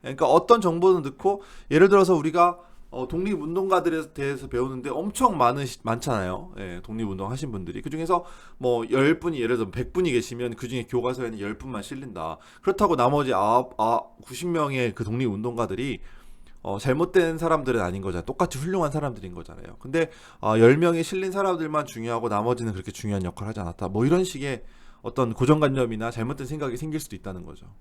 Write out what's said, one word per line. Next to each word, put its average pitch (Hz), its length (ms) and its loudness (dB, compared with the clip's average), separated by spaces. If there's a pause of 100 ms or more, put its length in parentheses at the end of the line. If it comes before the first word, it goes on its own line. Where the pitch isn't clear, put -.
그러니까 139 260 -2
어떤 165 360 6
정보는 180 400 4
넣고, 190 400 -2 (280)
예를 170 200 8
들어서 190 240 8
우리가, 170 460 2 (320)
어, 127 140 -6
독립운동가들에 170 1080 0
대해서 139 340 -6
배우는데 127 420 -4
엄청 196 480 0
많으시-, 131 460 2
많잖아요. 113 760 -2
예, 90 240 -10
독립운동 104 480 -6
하신 135 220 -8
분들이. 90 300 -8
그 143 80 -10
중에서 165 340 -2 (340)
뭐 120 320 0
열 139 300 4
분이, 165 200 -4
예를 117 180 0
들어서 107 120 -2
백 127 220 -6
분이 180 180 2
계시면 120 460 -2
그 131 100 -10
중에 120 220 -6
교과서에는 123 500 -2
열 101 180 -6
분만 123 260 -10
실린다. 98 560 -10 (240)
그렇다고 190 340 2
나머지 135 360 2
아홉, 113 460 2
아, 110 220 2 (220)
구십 160 260 -10
명의 139 460 0
그 117 100 -6
독립운동가들이, 113 960 -4 (640)
어, 98 160 -6
잘못된 165 600 2
사람들은 151 420 2
아닌 92 220 -2
거잖아요. 87 240 -4
똑같이 170 320 -2
훌륭한 170 320 -2
사람들인 120 440 -6
거잖아요. - 440 -16
근데, 160 320 -2 (300)
아, 110 180 2
열 120 180 10
명이 170 280 2
실린 190 280 -4
사람들만 160 540 0
중요하고 117 420 -4
나머지는 113 440 0
그렇게 92 180 -8
중요한 101 340 -4
역할을 101 260 -8
하지 110 100 -8
않았다. 87 280 -6
뭐 107 160 0
이런 175 200 4
식의 139 400 -8 (380)
어떤 117 300 -2
고정관념이나 127 800 2
잘못된 123 360 -6
생각이 139 300 -6
생길 156 240 -6
수도 - 160 -14
있다는 90 300 -12
거죠. 78 340 -18